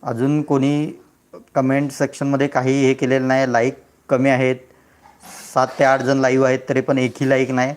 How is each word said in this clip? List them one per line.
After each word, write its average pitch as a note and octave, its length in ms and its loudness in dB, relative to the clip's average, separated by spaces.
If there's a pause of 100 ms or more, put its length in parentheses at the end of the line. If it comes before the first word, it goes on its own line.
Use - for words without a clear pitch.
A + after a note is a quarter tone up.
अजून C3 400 -2
कोणी C#3+ 600 -2 (500)
कमेंट C3+ 360 0
सेक्शनमध्ये C#3 560 -2
काही C3+ 400 0
हे C3 80 4
केलेलं C3 340 0
नाही, C3 240 0
लाईक A#2+ 300 0 (260)
कमी C3+ 220 2
आहेत, C3 260 2 (1000)
सात B2+ 120 2 (120)
ते C#3+ 60 4
आठ C3+ 180 2
जण C3+ 160 0
लाईव्ह C3 280 2
आहेत C3 120 0 (100)
तरी C3+ 120 0
पण C3+ 180 -2
एकही B2+ 300 -2
लाईक C3 220 2
नाही C3 260 -2